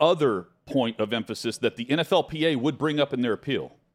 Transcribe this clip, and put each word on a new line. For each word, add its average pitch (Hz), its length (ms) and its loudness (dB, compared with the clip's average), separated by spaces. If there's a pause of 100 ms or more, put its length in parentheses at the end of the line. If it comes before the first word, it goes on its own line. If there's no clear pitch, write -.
other 151 460 2 (180)
point 117 340 0
of 110 140 -2
emphasis 113 460 -4
that 117 180 0
the 120 120 -6
N 151 100 0
F 160 120 -4
L 175 120 4
P 156 220 -4
A 160 120 2
would 127 200 -2
bring 151 220 -2
up 139 140 0
in 123 80 -2
their 120 120 2
appeal. 95 380 -4 (240)